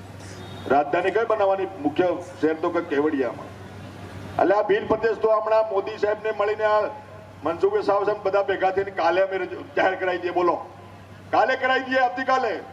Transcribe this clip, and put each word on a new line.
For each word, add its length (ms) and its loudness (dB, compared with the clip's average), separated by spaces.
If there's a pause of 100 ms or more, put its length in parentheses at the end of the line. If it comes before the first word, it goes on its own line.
(680)
રાજધાની 440 2
કઈ 140 2
બનાવવાની? 440 2 (120)
મુખ્ય 280 2 (320)
શહેર 160 2
તો 140 -2
કે 100 0
કેવડિયામાં. 680 -2 (920)
એટલે 120 6
આ 80 2
ભીલ 240 0
પ્રદેશ 320 2
તો 120 2
હમણાં 400 2
મોદી 280 -2
સાહેબને 420 -2
મળીને 240 0
આ 180 4 (600)
મનસુખભાઈ 380 2
સાવ 220 2
સાહેબ 180 0
બધા 200 2
ભેગા 280 2
થઈને 200 -2
કાલે 320 2
અમે 160 0
રજૂ-, 260 -6 (120)
જાહેર 180 2
કરાવી 240 -2
દઈએ. 120 -2
બોલો, 240 4 (760)
કાલે 260 4
કરાવી 240 2
દઈએ, 180 0
આવતીકાલે. 540 2 (200)